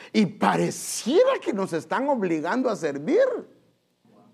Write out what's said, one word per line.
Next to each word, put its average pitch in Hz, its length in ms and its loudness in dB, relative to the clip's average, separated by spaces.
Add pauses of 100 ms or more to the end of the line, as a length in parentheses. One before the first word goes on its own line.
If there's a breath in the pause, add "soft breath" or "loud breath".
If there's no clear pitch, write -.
(120 loud breath)
y 214 140 4
pareciera 202 1200 0
que 339 80 -4
nos 190 200 -2
están 190 360 -2
obligando 202 600 0
a 196 60 -2
servir. 156 500 0 (1080)